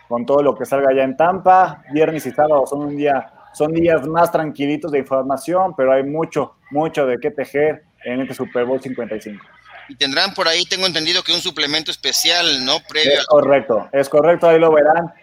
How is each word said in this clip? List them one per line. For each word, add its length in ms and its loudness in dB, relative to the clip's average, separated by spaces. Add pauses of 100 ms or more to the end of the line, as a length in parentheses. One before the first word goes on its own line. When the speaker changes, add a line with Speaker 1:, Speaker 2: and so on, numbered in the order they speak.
Speaker 1:
con 160 -4
todo 180 2
lo 140 2
que 80 -8
salga 240 0
allá 160 2
en 140 -4
Tampa. 640 2 (100)
Viernes 320 0
y 60 -8
sábado 360 2
son 140 -6
un 160 -6
día, 340 -2 (220)
son 220 -2
días 320 2
más 260 0
tranquilitos 580 -4
de 100 0
información, 760 -2
pero 160 2
hay 100 4
mucho, 540 -4 (140)
mucho 340 -2
de 160 0
qué 100 -4
tejer 540 -2 (220)
en 160 -4
este 100 -8
Super 320 -4
Bowl 160 -4
cincuenta 360 -8
y 40 -10
cinco. 240 -16 (460)
Speaker 2:
Y 60 -20
tendrán 360 -2
por 160 -2
ahí, 160 0
tengo 220 -4
entendido 360 -2
que 120 -4
un 80 -4
suplemento 480 -4
especial, 720 -2
¿no? 240 -2
Previo 240 0
Speaker 1:
Es 80 2
Speaker 2:
a 60 -4
Speaker 1:
correcto, 680 2
es 160 0
correcto, 400 4
ahí 100 6
lo 140 4
verán 400 2 (100)